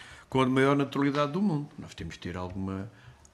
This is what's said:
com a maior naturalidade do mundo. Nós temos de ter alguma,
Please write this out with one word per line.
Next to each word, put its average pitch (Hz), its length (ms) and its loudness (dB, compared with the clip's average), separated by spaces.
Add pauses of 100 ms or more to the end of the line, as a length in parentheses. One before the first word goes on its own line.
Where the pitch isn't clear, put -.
(300)
com 131 120 2
a 131 40 4
maior 135 300 6
naturalidade 139 560 0
do 185 100 0
mundo. 151 360 0
Nós - 180 -14
temos 82 180 -10
de - 80 -16
ter 90 160 -6
alguma, 95 520 -6 (440)